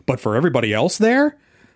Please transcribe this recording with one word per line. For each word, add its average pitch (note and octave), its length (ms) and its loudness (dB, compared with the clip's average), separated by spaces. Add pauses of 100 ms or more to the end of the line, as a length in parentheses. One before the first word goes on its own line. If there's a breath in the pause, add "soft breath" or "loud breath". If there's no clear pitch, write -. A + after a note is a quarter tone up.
but B2+ 140 -2
for A2 160 -2
everybody B2 360 0
else B2+ 260 0
there, C4 380 2 (400 soft breath)